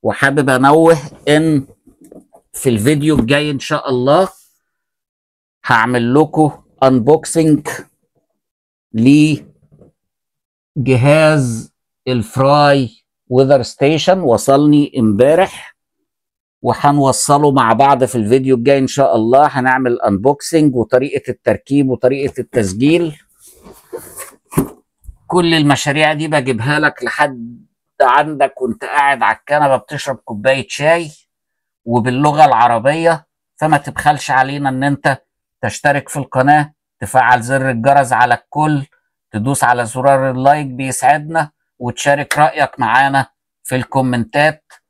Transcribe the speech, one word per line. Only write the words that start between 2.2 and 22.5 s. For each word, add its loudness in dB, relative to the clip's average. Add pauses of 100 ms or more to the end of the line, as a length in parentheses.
في -2
الفيديو 0
الجاي -2
ان -6
شاء -8
الله 0 (1400)
هعمل 0
لكم 0 (200)
انبوكسنج 2 (3000)
لجهاز 0 (340)
الفراي 0 (240)
ويذر 2
ستيشن، 0
وصلني 2
امبارح، 0 (840)
وهنوصله 0
مع 2
بعض 2
في -4
الفيديو 2
الجاي 2
ان 0
شاء 0
الله. 2
هنعمل -2
انبوكسنج 0
وطريقة -2
التركيب -2
وطريقة -4
التسجيل. -2 (2000)